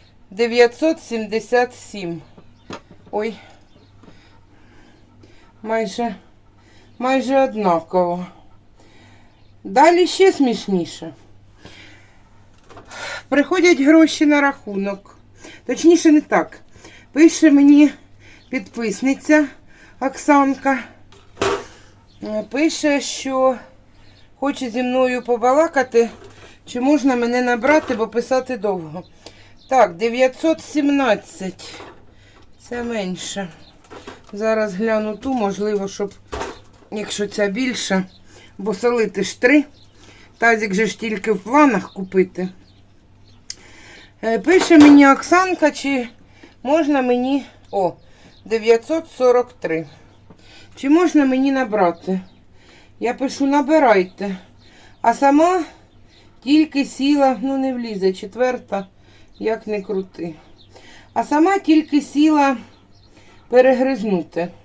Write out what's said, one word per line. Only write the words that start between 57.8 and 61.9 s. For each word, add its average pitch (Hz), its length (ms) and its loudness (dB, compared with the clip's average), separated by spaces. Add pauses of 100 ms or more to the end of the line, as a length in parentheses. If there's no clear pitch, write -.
четверта, 220 720 -6 (520)
як 220 280 -6
не 208 160 -6
крути. 190 520 -8 (800)
А 233 100 -2
сама 330 340 2
тільки 311 420 0